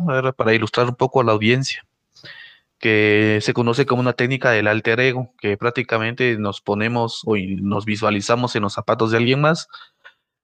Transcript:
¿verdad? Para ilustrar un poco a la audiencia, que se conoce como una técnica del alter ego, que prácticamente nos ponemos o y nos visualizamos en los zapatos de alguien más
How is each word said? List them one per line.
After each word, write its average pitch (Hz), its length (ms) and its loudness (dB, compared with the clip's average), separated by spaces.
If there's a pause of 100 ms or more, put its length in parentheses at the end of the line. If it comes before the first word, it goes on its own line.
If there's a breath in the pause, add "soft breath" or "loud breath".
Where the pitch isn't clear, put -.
¿verdad? 131 300 -2
Para 110 180 2
ilustrar 113 340 0
un 123 80 -4
poco 131 260 2
a - 20 2
la 113 80 4
audiencia, 113 540 0 (920 loud breath)
que 107 640 4
se 127 120 0
conoce 120 320 0
como 123 160 0
una 123 120 0
técnica 127 380 0
del 104 160 2
alter 110 320 2
ego, 127 400 -2
que 101 180 -2
prácticamente 117 800 -2
nos 101 240 -6
ponemos 113 640 -2
o 110 120 0
y 95 180 -4
nos 101 300 -4
visualizamos 107 720 -2
en 107 80 -2
los 101 100 -4
zapatos 113 380 -2
de 113 60 2
alguien 120 240 2
más 156 260 0 (760 loud breath)